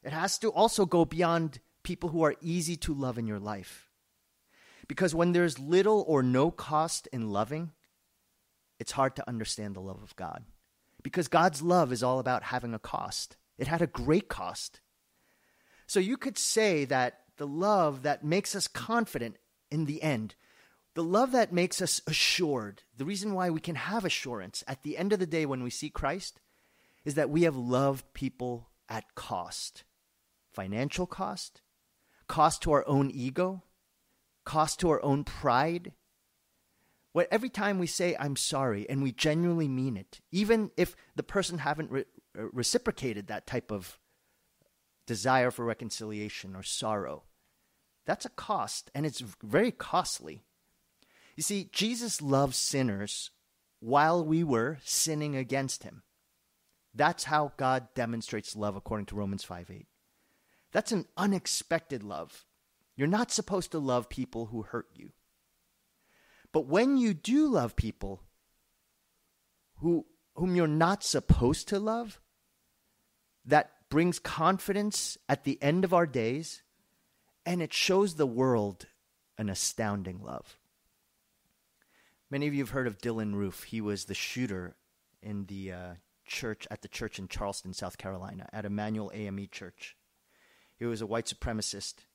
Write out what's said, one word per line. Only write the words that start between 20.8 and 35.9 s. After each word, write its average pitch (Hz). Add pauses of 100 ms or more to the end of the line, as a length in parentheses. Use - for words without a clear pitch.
the 165
love 226
that 233
makes 180
us -
assured, 139 (140)
the 135
reason 202
why 185
we 160
can 170
have 190
assurance 113
at 131
the 147
end 202
of 196
the 180
day 156
when 131
we 123
see -
Christ, - (640)
is 143
that 143
we 165
have 156
loved 127
people 123 (200)
at 110
cost. - (680)
Financial 113
cost, - (640)
cost 160
to 170
our 143
own 139
ego, 147 (800)
cost 156
to 180
our 147
own 143
pride. 156 (1160)